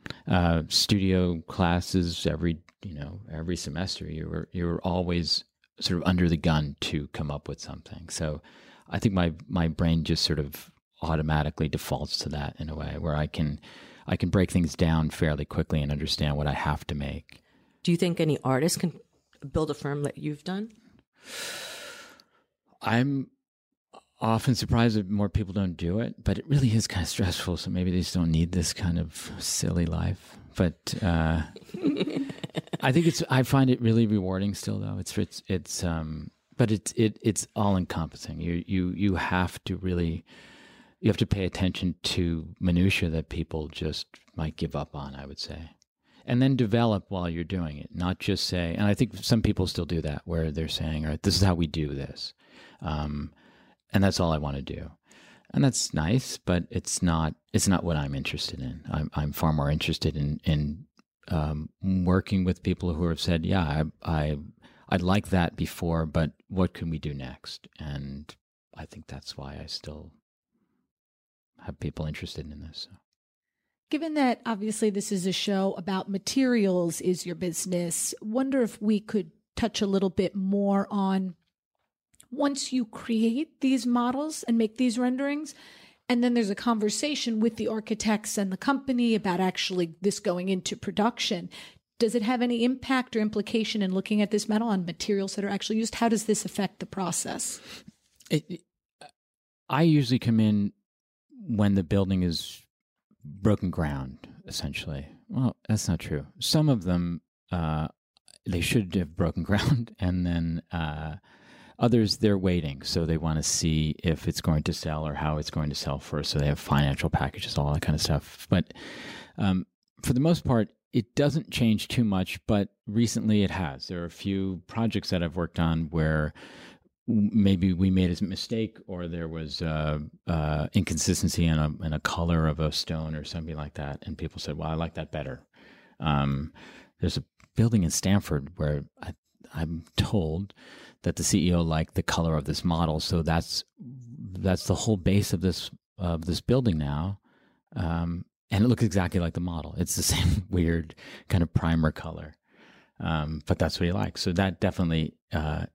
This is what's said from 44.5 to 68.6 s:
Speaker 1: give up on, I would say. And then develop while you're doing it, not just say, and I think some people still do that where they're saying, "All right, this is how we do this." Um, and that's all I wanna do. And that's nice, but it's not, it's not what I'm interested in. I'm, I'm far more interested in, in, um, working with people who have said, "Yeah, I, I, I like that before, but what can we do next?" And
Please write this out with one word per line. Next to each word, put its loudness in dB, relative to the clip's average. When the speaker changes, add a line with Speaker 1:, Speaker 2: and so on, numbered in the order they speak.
Speaker 1:
give -4
up -8
on, -10
I -14
would -14
say. -12
And 2
then 4
develop 4
while -2
you're -2
doing -4
it, -12
not -2
just -2
say, -2
and 0
I 4
think 0
some 2
people 2
still -4
do -2
that -4
where 0
they're -2
saying, -2
"All -2
right, -4
this 2
is 2
how 4
we 2
do -4
this." -10
Um, -4
and 4
that's 4
all 4
I 2
wanna -4
do. -10
And 2
that's 0
nice, 0
but 0
it's -4
not, 2
it's 2
not 2
what 0
I'm -2
interested -6
in. -8
I'm, -2
I'm -2
far 0
more 0
interested 0
in, -2
in, 0
um, -2
working 2
with 0
people 0
who 0
have -2
said, 0
"Yeah, 2
I, 2
I, 0
I 2
like 2
that 2
before, -2
but 0
what 0
can -6
we -4
do -6
next?" -12
And -10